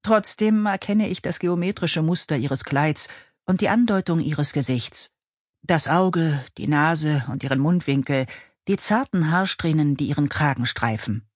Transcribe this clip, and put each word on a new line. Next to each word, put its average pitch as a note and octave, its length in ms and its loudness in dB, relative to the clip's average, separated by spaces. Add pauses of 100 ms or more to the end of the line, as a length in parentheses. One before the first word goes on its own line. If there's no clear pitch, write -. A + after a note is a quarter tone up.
Trotzdem G#3+ 600 2
erkenne G3+ 440 0
ich F#3 120 -6
das - 180 -4
geometrische F3 600 0
Muster D#3+ 380 0
ihres C#3 260 -2
Kleids D3 440 0 (360)
und F#3 160 0
die G#3 80 2
Andeutung G3 520 2
ihres D3 340 -2
Gesichts. B2+ 560 -4 (520)
Das E3 240 0
Auge, E3 560 2 (140)
die - 120 -4
Nase D3+ 600 2
und A2 140 -6
ihren C3+ 160 0
Mundwinkel, C#3 680 0 (440)
die G3 100 0
zarten G#3 520 0
Haarsträhnen, D#3 680 2
die C#3+ 100 -4
ihren C#3+ 240 0
Kragen C3+ 340 0
streifen. A2+ 720 -4